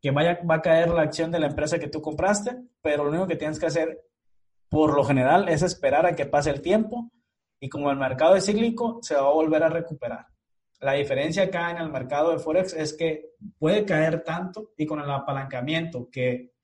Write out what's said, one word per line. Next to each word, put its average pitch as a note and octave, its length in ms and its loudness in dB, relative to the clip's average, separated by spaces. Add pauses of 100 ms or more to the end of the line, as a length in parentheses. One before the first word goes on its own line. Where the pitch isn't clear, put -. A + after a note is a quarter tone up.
Que D3 100 -2
vaya, E3 340 2
va E3 120 2
a D#3 60 -2
caer E3+ 280 4
la E3+ 120 2
acción D#3+ 280 -2
de E3+ 80 -2
la D#3 80 0
empresa D3+ 320 -2
que C#3+ 100 -6
tú D3+ 140 -8
compraste, G3+ 580 -2 (220)
pero D3 220 0
lo C#3+ 60 0
único F3+ 180 -2
que E3 80 -2
tienes - 220 -6
que F3 80 -2
hacer, D#3+ 360 -2 (680)
por D3+ 260 4
lo C#3+ 100 4
general, C#3+ 440 4
es D#3 140 2
esperar D3+ 420 2
a F3 120 2
que C#3+ 100 -2
pase D3 240 0
el C3+ 100 -4
tiempo A3 500 -2 (500)
y C3+ 80 -10
como C#3+ 240 -2
el C#3 40 0
mercado C#3 380 4
es F#3+ 100 2
cíclico, A#3 580 0
se - 120 -4
va C#3 140 2
a C#3+ 40 6
volver D#3 300 4
a E3 60 4
recuperar. D#3 580 -6 (540)
La C#3 140 0
diferencia D3 500 0
acá E3+ 260 -4
en E3+ 60 -8
el D#3+ 160 -6
mercado C#3+ 400 0
de D3+ 80 -2
Forex F3 340 0
es D#3 200 -4
que - 420 -6 (240)
puede G3+ 240 2
caer D#3+ 400 0
tanto F#3 520 -10
y D#3 80 -2
con D3+ 140 -6
el C#3+ 100 -8
apalancamiento C#3 1000 -6
que B2+ 400 -4 (140)